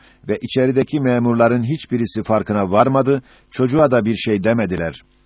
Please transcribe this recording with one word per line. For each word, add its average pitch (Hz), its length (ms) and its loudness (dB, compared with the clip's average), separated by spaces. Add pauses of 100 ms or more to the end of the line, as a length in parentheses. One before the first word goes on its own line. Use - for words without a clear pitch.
(280)
ve 104 140 -2
içerideki 131 580 0
memurların 120 600 2
hiçbirisi 117 600 -4
farkına 104 480 0
varmadı, 131 520 2 (280)
çocuğa 135 400 2
da 120 140 2
bir 110 120 -2
şey 104 280 -2
demediler. 92 580 -2 (240)